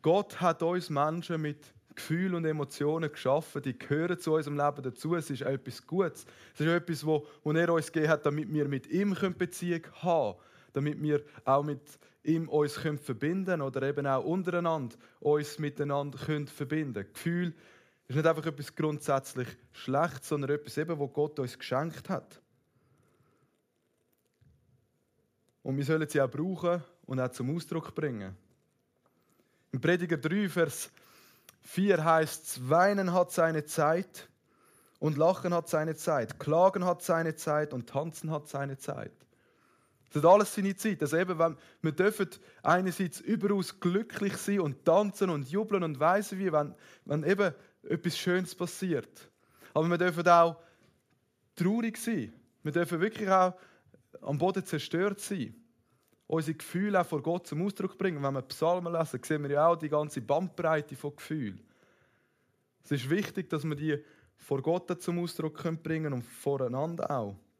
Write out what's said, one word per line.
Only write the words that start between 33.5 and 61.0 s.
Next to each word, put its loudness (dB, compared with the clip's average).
Zeit 0
und 0
Lachen 2
hat 0
seine 0
Zeit, -2
Klagen 4
hat 0
seine 0
Zeit -2
und -8
Tanzen -4
hat -6
seine -6
Zeit.“ -10
Das 0
hat 8
alles 8
seine 0
Zeit. -2
Also 0
eben, 0
wenn, 2
wir 0
dürfen 0
einerseits 0
überaus -2
glücklich -2
sein 0
und -2
tanzen 4
und -4
jubeln -2
und -4
weiss 2
wie, -2
wenn, 0
wenn -2
eben 2
etwas -4
Schönes -2
passiert. -6
Aber 2
wir 2
dürfen 2
auch 8
traurig 0
sein. -4
Wir -4
dürfen 0
wirklich -2
auch 6
am -2
Boden 2
zerstört -2
sein. -6
Unsere -2
Gefühle 0
auch 2
vor -4
Gott -2
zum -4
Ausdruck -4
bringen. -2
Wenn 0
wir -2
Psalmen 0
lesen, -2
sehen -2
wir -4
ja 4
auch 6
die -6
ganze 0
Bandbreite 0
von -10